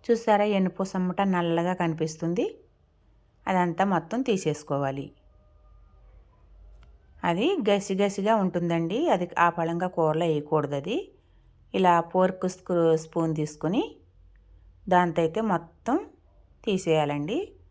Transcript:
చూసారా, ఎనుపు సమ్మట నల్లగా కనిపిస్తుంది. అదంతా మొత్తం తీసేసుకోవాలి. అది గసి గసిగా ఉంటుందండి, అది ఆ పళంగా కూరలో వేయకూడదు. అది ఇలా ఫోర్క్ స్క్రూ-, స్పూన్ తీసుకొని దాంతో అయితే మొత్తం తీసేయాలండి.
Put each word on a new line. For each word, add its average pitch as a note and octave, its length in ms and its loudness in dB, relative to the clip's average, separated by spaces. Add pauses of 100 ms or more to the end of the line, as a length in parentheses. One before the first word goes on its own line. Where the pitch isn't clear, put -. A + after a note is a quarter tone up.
చూసారా, A3 400 4 (120)
ఎనుపు F#3 260 0 (100)
సమ్మట F#3 280 -2 (140)
నల్లగా E3+ 460 0
కనిపిస్తుంది. E3 640 -2 (1040)
అదంతా F3+ 340 0 (120)
మొత్తం E3 240 -2 (100)
తీసేసుకోవాలి. C#3+ 760 -2 (2250)
అది F#3 180 0 (200)
గసి G3+ 340 0
గసిగా G3+ 320 0 (100)
ఉంటుందండి, E3+ 540 -2 (160)
అది F3+ 120 0 (200)
ఆ - 20 4 (100)
పళంగా E3+ 400 -2
కూరలో D#3+ 340 2
వేయకూడదు. D3 500 0
అది G#3+ 160 -4 (800)
ఇలా F#3 160 6 (180)
ఫోర్క్ F#3 340 0 (100)
స్క్రూ-, E3 480 2
స్పూన్ D#3+ 360 -2
తీసుకొని D#3+ 440 -2 (1080)
దాంతో F3 300 2
అయితే D#3+ 180 -2 (120)
మొత్తం A3+ 440 -4 (680)
తీసేయాలండి. D#3 720 0 (340)